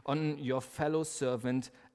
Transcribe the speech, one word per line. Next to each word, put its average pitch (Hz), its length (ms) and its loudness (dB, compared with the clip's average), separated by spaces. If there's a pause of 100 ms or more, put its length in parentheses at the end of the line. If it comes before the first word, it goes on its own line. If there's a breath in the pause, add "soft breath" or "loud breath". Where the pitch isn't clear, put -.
on 151 340 0
your 131 220 0
fellow 156 420 0
servant 127 680 0 (240 loud breath)